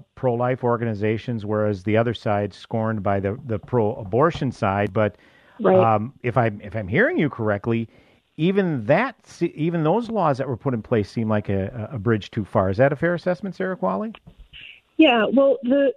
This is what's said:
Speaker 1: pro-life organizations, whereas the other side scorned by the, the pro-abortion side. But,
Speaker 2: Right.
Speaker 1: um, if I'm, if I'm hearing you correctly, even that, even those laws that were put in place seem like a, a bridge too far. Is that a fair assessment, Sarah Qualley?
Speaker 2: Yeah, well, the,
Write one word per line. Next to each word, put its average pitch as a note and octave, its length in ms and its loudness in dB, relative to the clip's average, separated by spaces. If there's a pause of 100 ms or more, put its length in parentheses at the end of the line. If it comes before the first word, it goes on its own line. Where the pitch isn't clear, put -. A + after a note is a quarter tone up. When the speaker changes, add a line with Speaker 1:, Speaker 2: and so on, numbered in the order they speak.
(140)
Speaker 1:
pro-life B2 480 -2
organizations, A2 840 -2
whereas G#2 380 -2
the G#2+ 120 2
other A#2 160 2
side G#2 400 -2
scorned A2 500 -4
by G2+ 160 0
the, G2 280 -2
the A2+ 120 -4
pro-abortion A#2+ 960 0
side. G2+ 400 0
But, G#2+ 240 0 (420)
Speaker 2:
Right. F#3 360 4
Speaker 1:
um, G#2+ 180 -2 (100)
if A#2+ 140 -4
I'm, A2+ 260 2
if G2 140 -10
I'm G#2+ 120 -6
hearing B3 300 2
you D#3+ 120 0
correctly, A2+ 580 -2 (480)
even E3+ 500 0
that, G3+ 300 2 (260)
even E3+ 400 -2
those G3+ 260 0
laws E3+ 300 0
that C3 100 -4
were B2+ 80 -4
put C3+ 160 -4
in A#2 80 -2
place G#2 300 0
seem A2 180 -2
like G#2+ 220 0
a, G2+ 420 -4
a C3 60 -6
bridge G#2+ 320 -2
too G#2 160 -6
far. G2 240 0
Is F#2+ 80 -2
that C3+ 120 4
a D3 60 -4
fair E3 160 -2
assessment, F3+ 420 -6
Sarah F#3+ 220 -6
Qualley? F#3+ 400 -6 (800)
Speaker 2:
Yeah, A#3+ 340 6
well, C#4 320 4
the, C4 340 2